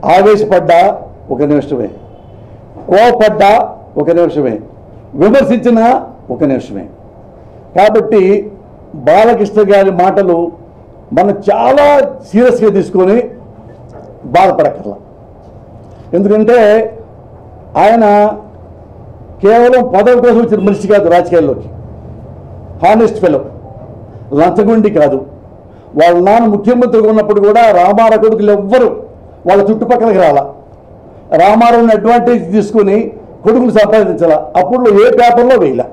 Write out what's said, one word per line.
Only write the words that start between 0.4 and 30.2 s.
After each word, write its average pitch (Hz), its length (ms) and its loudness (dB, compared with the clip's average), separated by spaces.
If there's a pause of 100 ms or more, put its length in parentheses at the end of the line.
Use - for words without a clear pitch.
ఒక 139 80 -6 (100)
నిమిషమే, 135 380 -4 (1000)
కోపడ్డా 214 640 2 (480)
ఒక 147 80 -4 (100)
నిమిషమే, 143 360 -2 (680)
విమర్శించినా 233 640 0 (480)
ఒక 120 80 -8 (100)
నిమిషమే. 104 340 -10 (920)
కాబట్టి 208 440 0 (880)
బాలకృష్ణ 208 520 2 (120)
గారి 196 180 2 (120)
మాటలు 185 340 0 (800)
మనం 196 180 0 (140)
చాలా 262 380 2 (420)
సీరియస్గా 220 480 2
తీసుకొని 185 400 0 (1160)
బాధపడక్కర్లా. 165 600 -2 (1200)
ఎందుకంటే 214 400 0 (1300)
ఆయన 220 220 2 (1400)
కేవలం 240 380 4 (140)
పదవి 240 280 2
కోసం 233 200 2
వచ్చిన 208 260 -2
మనిషి 196 240 -4
కాదు 175 220 2
రాజకీయాల్లోకి. 165 540 -2 (1120)
హానెస్ట్ 214 400 0
ఫెలో, - 180 0 (1000)
లంచగొండి 202 500 0 (100)
కాదు. 139 200 0 (800)
వాళ్ళ 175 160 4 (120)
నాన్న 226 260 2
ముఖ్యమంత్రిగా 226 580 0
ఉన్నప్పుడు 208 360 0
కూడా 233 140 2 (180)
రామారావు 214 440 2
కొడుకులు 208 320 0
ఎవ్వరు 208 320 0 (600)
వాళ్ళ 196 200 2
చుట్టుపక్కలకి 220 560 -2